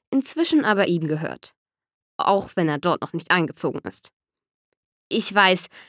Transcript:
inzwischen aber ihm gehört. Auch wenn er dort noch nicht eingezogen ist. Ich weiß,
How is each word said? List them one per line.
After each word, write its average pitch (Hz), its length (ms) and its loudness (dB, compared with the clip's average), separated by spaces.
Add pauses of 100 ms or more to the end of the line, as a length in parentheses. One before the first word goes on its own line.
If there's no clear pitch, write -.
inzwischen 311 560 0
aber 202 220 2
ihm 160 200 -2
gehört. 151 460 -8 (640)
Auch 196 380 0
wenn 165 140 2
er 147 100 -2
dort 165 220 0
noch - 120 -8
nicht 165 160 -6
eingezogen 170 520 -2
ist. - 280 -12 (960)
Ich - 240 -2
weiß, 190 360 4 (220)